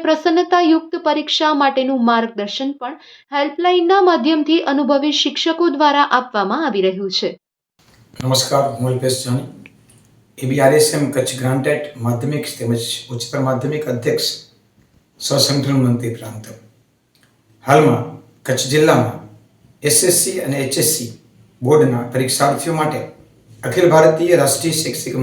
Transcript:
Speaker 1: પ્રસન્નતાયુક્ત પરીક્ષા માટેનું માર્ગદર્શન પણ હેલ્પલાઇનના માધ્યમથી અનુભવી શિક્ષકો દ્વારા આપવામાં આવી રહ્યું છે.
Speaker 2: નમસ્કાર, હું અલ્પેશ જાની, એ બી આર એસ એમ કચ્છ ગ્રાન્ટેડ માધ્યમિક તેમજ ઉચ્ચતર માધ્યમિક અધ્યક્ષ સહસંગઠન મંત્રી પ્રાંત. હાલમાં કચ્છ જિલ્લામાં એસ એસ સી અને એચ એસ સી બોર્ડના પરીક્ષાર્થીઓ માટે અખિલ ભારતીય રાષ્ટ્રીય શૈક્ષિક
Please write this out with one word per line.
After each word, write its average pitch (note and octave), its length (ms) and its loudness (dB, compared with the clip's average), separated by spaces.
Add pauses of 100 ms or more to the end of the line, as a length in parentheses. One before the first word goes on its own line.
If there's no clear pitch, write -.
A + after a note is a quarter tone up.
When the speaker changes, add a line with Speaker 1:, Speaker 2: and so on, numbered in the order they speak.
Speaker 1:
પ્રસન્નતાયુક્ત E4 1000 2
પરીક્ષા D4+ 560 0
માટેનું C4 480 0
માર્ગદર્શન A3+ 720 -2
પણ C4+ 160 -10 (360)
હેલ્પલાઇનના F4 760 2
માધ્યમથી D#4 500 2 (140)
અનુભવી C#4+ 480 2
શિક્ષકો D#4+ 560 0
દ્વારા C#4+ 320 2 (100)
આપવામાં A#3 480 -4
આવી G3 220 -2
રહ્યું F#3+ 300 -6
છે. F#3+ 120 -4 (840)
Speaker 2:
નમસ્કાર, C3 480 0 (160)
હું B2+ 100 0
અલ્પેશ B2+ 320 -2
જાની, C3 240 -4 (920)
એ C3 120 -4
બી C#3+ 160 0
આર C#3 140 6
એસ D3+ 180 4
એમ C#3+ 160 0
કચ્છ - 260 -2
ગ્રાન્ટેડ C3+ 480 -2 (200)
માધ્યમિક C3+ 500 -4
તેમજ A#2+ 320 -2 (240)
ઉચ્ચતર C3 340 -4
માધ્યમિક C#3 460 -2
અધ્યક્ષ A#2 340 -2 (920)
સહસંગઠન C#3 600 0
મંત્રી A#2 340 -2
પ્રાંત. G#2+ 300 -14 (1160)
હાલમાં C3+ 380 4 (440)
કચ્છ B2+ 260 -2
જિલ્લામાં C#3+ 480 2 (600)
એસ D3 260 2
એસ F3 140 4
સી - 240 -4
અને C#3 180 -2
એચ C3 180 -4
એસ D#3 120 2
સી A#2 120 -6 (560)
બોર્ડના C3 400 4 (120)
પરીક્ષાર્થીઓ C#3 640 0
માટે D3+ 220 -2 (600)
અખિલ E3+ 300 2
ભારતીય D#3+ 480 6
રાષ્ટ્રીય D#3 400 0
શૈક્ષિક C#3 420 -6